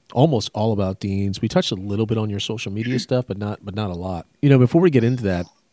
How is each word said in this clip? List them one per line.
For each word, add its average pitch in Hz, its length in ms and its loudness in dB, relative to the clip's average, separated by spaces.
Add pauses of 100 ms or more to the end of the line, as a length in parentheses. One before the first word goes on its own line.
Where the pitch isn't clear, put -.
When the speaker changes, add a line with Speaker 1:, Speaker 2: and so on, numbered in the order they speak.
(140)
Speaker 1:
almost 127 400 2
all 107 180 0
about 98 280 -2
Dean's. 98 420 -4
We 113 80 0
touched - 220 0
a 110 40 -4
little 101 300 -2
bit 110 120 -2
on 107 120 -2
your 101 100 -6
social 107 320 -8
media 117 280 -4
Speaker 2:
<clears throat> - 80 -10
Speaker 1:
stuff, 123 200 0
but 98 100 -8
not, 104 280 -6
but 101 100 -10
not 107 140 -4
a 90 60 -6
lot. 90 300 -6 (160)
You 147 80 4
know, 135 100 8
before 127 200 6
we 180 100 6
get 131 140 4
into 123 200 0
that, 90 240 0 (260)